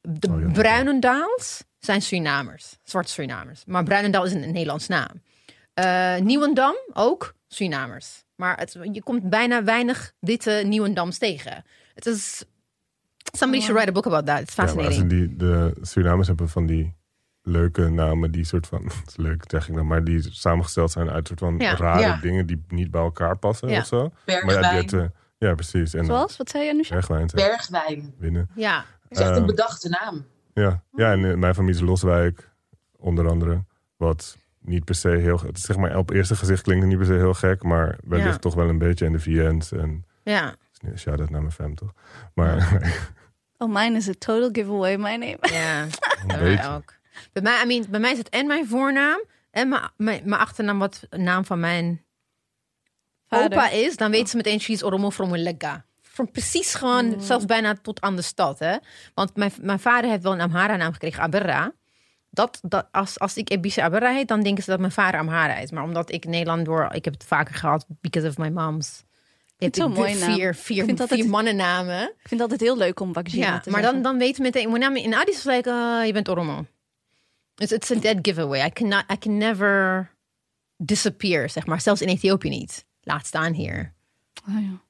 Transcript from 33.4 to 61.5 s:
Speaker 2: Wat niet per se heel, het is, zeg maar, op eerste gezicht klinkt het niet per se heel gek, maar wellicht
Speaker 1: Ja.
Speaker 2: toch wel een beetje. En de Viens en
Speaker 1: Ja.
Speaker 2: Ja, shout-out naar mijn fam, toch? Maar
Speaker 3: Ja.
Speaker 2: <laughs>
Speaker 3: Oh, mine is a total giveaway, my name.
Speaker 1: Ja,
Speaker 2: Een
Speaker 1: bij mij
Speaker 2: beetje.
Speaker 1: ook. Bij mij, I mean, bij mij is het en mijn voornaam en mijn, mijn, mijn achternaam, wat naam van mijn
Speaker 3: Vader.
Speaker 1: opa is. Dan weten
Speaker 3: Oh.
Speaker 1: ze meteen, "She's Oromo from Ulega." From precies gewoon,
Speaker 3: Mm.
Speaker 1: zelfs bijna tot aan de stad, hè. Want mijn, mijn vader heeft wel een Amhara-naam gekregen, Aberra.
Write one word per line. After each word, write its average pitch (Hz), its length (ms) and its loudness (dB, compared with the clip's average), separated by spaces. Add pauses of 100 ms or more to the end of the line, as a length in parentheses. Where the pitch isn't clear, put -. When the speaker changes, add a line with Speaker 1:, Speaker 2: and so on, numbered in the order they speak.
Speaker 2:
Wat 82 400 -2 (240)
niet 85 240 -2
per 92 100 -2
se - 140 0
heel, 87 320 4
het 82 160 -8
is, 90 60 -8
zeg 101 140 -2
maar, 92 200 0
op 90 140 0
eerste 95 260 2
gezicht 95 260 2
klinkt 92 200 4
het 95 80 4
niet 92 100 2
per 95 80 4
se 92 140 4
heel 92 120 4
gek, 92 280 0
maar 82 420 0
wellicht 85 280 2
Speaker 1:
Ja. 78 60 -2
Speaker 2:
toch 85 160 -2
wel 85 140 2
een 82 100 2
beetje. 85 280 2
En 80 60 2
de 80 60 2
Viens 80 540 2
en 78 320 -4 (180)
Speaker 1:
Ja. 180 320 0 (300)
Speaker 2:
Ja, 104 120 -8
shout-out 78 340 -2
naar 78 100 -4
mijn 78 120 -2
fam, 76 220 -8
toch? 98 180 -12 (420)
Maar 85 220 4
Speaker 3:
Ja. 90 240 4 (100)
Speaker 2:
<laughs> - 20 0 (680)
Speaker 3:
Oh, 226 160 -2
mine 220 220 2
is 202 120 -2
a 190 100 -4
total 233 340 0
giveaway, 196 440 0
my 208 200 -4
name. 233 240 -10
Speaker 1:
Ja, 160 420 -2
Speaker 2:
Een 156 60 -6 (380)
Speaker 1:
bij 95 140 -2
mij 90 160 4
Speaker 2:
beetje. - 140 -2
Speaker 1:
ook. - 220 -10 (400)
Bij 190 100 -4
mij, 233 200 4
I 247 40 2
mean, 240 240 2
bij 208 100 0
mij 247 120 2
is 254 60 -2
het 226 100 -8
en 277 180 -2
mijn 294 200 0
voornaam 277 540 2 (300)
en 247 180 0
mijn, 269 140 0 (140)
mijn, 214 280 -2
mijn 202 160 0
achternaam, 208 380 -2
wat 196 320 -4
naam 185 340 0
van 180 160 -2
mijn 170 440 -2 (1200)
Speaker 3:
Vader. 233 160 4 (140)
Speaker 1:
opa 247 120 4
is. 262 260 0
Dan 214 140 0
weten 220 160 4
Speaker 3:
Oh. - 40 -8
Speaker 1:
ze 240 60 -2
meteen, 214 240 0
"She's 214 220 -4
Oromo 202 280 0
from 185 240 -2
Ulega." 165 500 -4 (180)
From - 280 -6
precies - 440 -4
gewoon, 247 320 2
Speaker 3:
Mm. 214 140 -2
Speaker 1:
zelfs 240 240 0
bijna 214 380 2
tot - 180 -10
aan 196 160 -2
de 175 60 -4
stad, 156 360 -2
hè. 170 180 -2 (380)
Want 196 220 -2
mijn, 202 240 0
mijn 196 200 -2
vader 240 300 4
heeft 202 120 0
wel 190 100 0
een 180 80 -2
Amhara-naam 175 520 0
gekregen, 160 300 -6
Aberra. 165 500 0 (580)